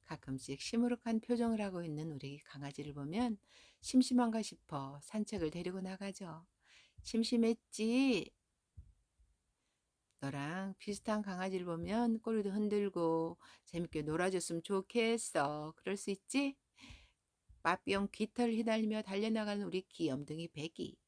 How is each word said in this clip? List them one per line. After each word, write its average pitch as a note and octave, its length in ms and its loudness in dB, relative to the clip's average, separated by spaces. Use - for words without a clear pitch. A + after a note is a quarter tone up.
가끔씩 C#3 580 -8
시무룩한 A#3 600 2
표정을 A#3 380 2
하고 F3+ 240 -2
있는 D#3 280 -4
우리 C#3 320 -8
강아지를 C#3+ 500 -8
보면 F#3+ 460 -2
심심한가 B3 640 4
싶어 C#3+ 580 -8
산책을 G#3 480 -2
데리고 F3 320 -4
나가죠. F#3+ 640 -8
"심심했지? A3+ 1300 4
너랑 D3+ 580 -6
비슷한 G#3+ 460 -2
강아지를 F#3 420 -4
보면 G#3 540 0
꼬리도 G#3+ 320 0
흔들고 F#3 880 2
재밌게 E3 380 -4
놀아줬으면 E3+ 580 0
좋겠어. F#3+ 1160 0
그럴 G3 200 -4
수 - 140 -4
있지?" C#4 440 0
빠삐용 F#3+ 480 2
깃털 A#3 400 0
휘날리며 A3 500 0
달려나가는 G#3 640 -2
우리 F#3 160 -2
귀염둥이 D3+ 680 -4
베기. - 460 -8